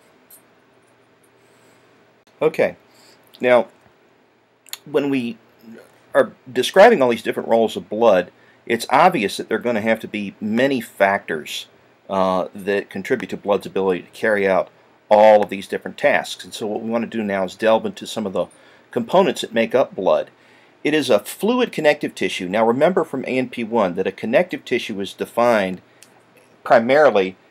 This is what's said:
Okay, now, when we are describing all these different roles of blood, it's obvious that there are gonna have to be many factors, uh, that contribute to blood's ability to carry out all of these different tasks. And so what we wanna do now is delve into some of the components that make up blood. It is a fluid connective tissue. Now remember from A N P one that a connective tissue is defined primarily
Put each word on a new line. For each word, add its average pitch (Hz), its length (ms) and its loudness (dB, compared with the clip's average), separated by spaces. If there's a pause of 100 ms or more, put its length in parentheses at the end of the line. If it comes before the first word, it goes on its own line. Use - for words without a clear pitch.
(2500)
Okay, 160 340 0 (640)
now, 123 280 4 (1160)
when 143 240 -2
we 120 280 -4 (760)
are 120 200 2 (180)
describing 185 500 6
all 127 80 2
these 113 140 -2
different - 260 -6
roles 110 260 2
of 95 140 -12
blood, 107 420 2 (340)
it's 113 240 -4
obvious 151 480 2
that 101 100 -8
there 110 100 -2
are 101 40 -6
gonna 113 200 -2
have 113 200 0
to - 60 -12
be 101 320 -10
many 120 420 -2
factors, 98 840 -4 (420)
uh, 92 440 0
that 101 360 -4
contribute 98 400 -6
to 101 80 -10
blood's 98 280 -2
ability 92 360 -2
to - 80 -20
carry 104 380 -2
out 92 220 0 (400)
all 107 320 8
of 95 80 -4
these 98 180 -10
different 98 300 -10
tasks. - 460 -2
And 90 100 -20
so 113 140 -8
what 107 140 -6
we 113 80 -8
wanna 117 180 -4
do 113 160 -6
now 98 220 -4
is 90 100 -10
delve 110 300 0
into 101 200 -10
some 110 200 -8
of 95 80 -8
the 90 140 -4 (440)
components 123 500 0
that - 120 -10
make 113 200 0
up 135 220 0
blood. 80 340 0 (540)
It 147 100 -2
is 143 160 0
a 117 100 4
fluid 240 520 -4
connective 151 420 0
tissue. 92 360 -6
Now 113 180 0
remember 156 360 2
from 135 200 -10
A 123 140 -4
N 127 120 -2
P 120 140 -10
one 104 320 -2
that 95 120 -2
a 95 40 -4
connective 143 540 -2
tissue 113 340 -4
is 98 140 -10
defined 101 680 -2 (800)
primarily 117 720 4 (160)